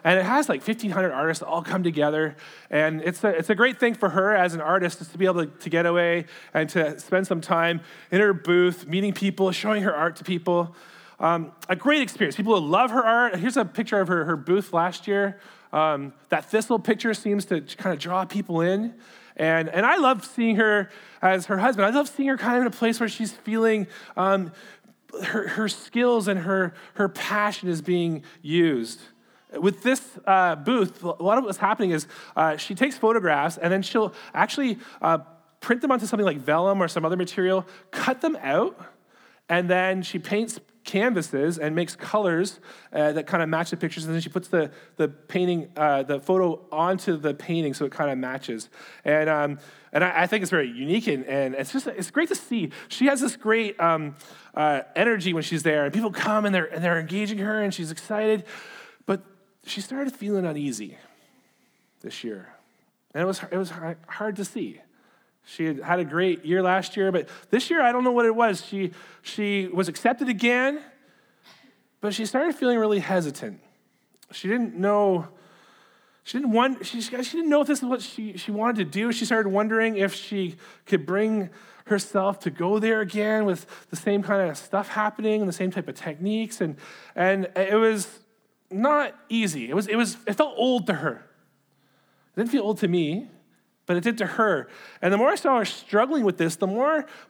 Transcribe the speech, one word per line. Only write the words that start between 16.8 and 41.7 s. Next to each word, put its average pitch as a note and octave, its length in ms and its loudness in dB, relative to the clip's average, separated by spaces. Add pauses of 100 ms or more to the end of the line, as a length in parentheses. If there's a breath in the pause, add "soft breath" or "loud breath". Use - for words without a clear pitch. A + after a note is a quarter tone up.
seems G3+ 320 -2
to E3 160 -2
kinda E3+ 340 -4
draw F3+ 300 -2
people F#3 340 -4
in. G3 340 0 (440 loud breath)
And, D#3+ 300 2
and F3+ 180 2
I D#4 120 6
love C4 280 2
seeing A3+ 300 0
her G#3 340 2 (320 loud breath)
as F#3 260 2
her G3 100 0
husband. G3+ 280 2
I G3+ 40 4
love C#4+ 180 2
seeing C#4 220 -2
her C4 80 0
kind A#3+ 180 0
of B3 60 4
in B3+ 60 2
a A3 40 -2
place A#3 300 0
where A3 80 0
she's G#3+ 240 -6
feeling, A3 540 0 (280 loud breath)
um, F#3 380 2 (680 loud breath)
her, G3+ 280 -4
her G#3+ 180 -2
skills A#3 640 0
and F#3+ 100 0
her, F3+ 340 0 (200 loud breath)
her G3+ 160 2
passion G#3 580 -2
is E3 140 -2
being E3+ 420 0 (180 loud breath)
used. D3 600 2 (500 soft breath)
With F3+ 320 0
this, B3+ 420 0
uh, F#3 300 4
booth, F#3 480 -2
a E3+ 180 -4
lot G3 160 4
of C4+ 60 2
what's G3 140 -4
happening G3+ 340 0
is, D#3 160 -2 (300 loud breath)
uh, D#3 180 2
she E3+ 200 -8
takes C4 220 0
photographs E3+ 600 2
and E3+ 160 0
then G3 80 2
she'll G#3 320 0 (200 loud breath)
actually, A3 440 0 (240 loud breath)
uh, E3 160 4 (420)
print A#3+ 220 0
them C#4+ 100 2
onto B3+ 140 0
something G#3 200 0
like D#3 120 0
vellum E3+ 440 2
or F3 60 2
some D#3+ 160 -4
other E3 140 0
material, F#3 500 0 (240 loud breath)
cut B3+ 300 -2
them D#4+ 200 0
out, F#3 380 0 (680 soft breath)
and F3 200 2
then F#3 320 2
she F3 160 -6
paints G#3+ 440 -4 (240)
canvases F3 720 0
and D#3 180 -4